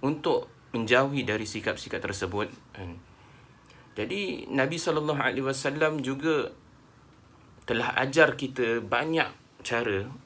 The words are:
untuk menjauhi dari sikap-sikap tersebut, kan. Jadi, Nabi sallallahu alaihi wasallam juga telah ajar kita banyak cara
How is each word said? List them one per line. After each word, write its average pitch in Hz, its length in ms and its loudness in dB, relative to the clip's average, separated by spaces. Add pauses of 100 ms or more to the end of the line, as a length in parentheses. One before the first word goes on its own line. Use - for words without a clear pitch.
untuk 147 480 0 (240)
menjauhi 123 480 2
dari 107 240 -2
sikap-sikap - 560 -6
tersebut, 98 480 -4 (240)
kan. 90 240 -12 (960)
Jadi, 185 560 -4
Nabi 135 240 0
sallallahu 151 480 0
alaihi 131 240 0
wasallam 147 560 0
juga 135 480 0 (1120)
telah - 400 -2
ajar 143 320 8
kita 120 480 0
banyak 139 480 0 (320)
cara 117 480 -2 (140)